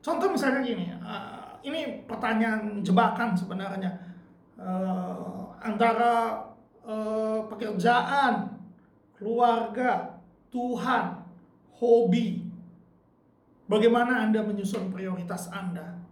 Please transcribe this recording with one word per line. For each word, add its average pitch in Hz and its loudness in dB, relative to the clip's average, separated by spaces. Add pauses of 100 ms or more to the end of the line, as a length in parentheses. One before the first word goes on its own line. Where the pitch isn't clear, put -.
Contoh 339 0
misalnya 269 2
gini, 226 -4
eh, - -12
ini 277 -6
pertanyaan 220 -2
jebakan 208 4
sebenarnya. 190 -4 (640)
Eh, 185 -4 (200)
antara, 226 2 (400)
eh, 220 -2
pekerjaan, 233 2 (640)
keluarga, 226 0 (320)
Tuhan, 240 -2 (560)
hobi. 233 6 (1200)
Bagaimana 233 4
Anda 214 4
menyusun 202 -4
prioritas 185 -6
Anda? 175 -8 (100)